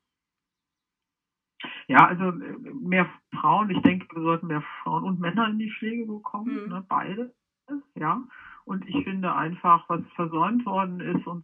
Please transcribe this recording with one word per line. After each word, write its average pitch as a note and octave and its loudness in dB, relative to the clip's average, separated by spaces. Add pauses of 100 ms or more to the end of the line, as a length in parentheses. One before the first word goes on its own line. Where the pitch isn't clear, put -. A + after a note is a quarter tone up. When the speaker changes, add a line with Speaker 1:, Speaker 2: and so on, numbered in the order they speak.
(1900)
Speaker 1:
Ja, D3 8
also, F3+ 0
äh, - -6 (240)
mehr F3+ 2 (300)
Frauen, G#3 4
ich F#3 0
denke, F#3 4
wir E3 -4
sollten E3 0
mehr D3+ -2 (200)
Frauen F3 -2
und F#3 0
Männer F3+ 0
in G#3+ -2
die A3 -4
Pflege A3+ -6
bekommen, G#3 -6
Speaker 2:
Mhm. G#3 -8
Speaker 1:
ne, F#3 -8
beide, G#3+ -4 (600)
ja. F#3+ -2 (400)
Und F#3+ -6
ich - -2
finde F#3+ -2
einfach, E3+ 2
was E3+ 0 (140)
versäumt F3 0
worden F#3+ 0
ist F#3 -2
und E3+ -8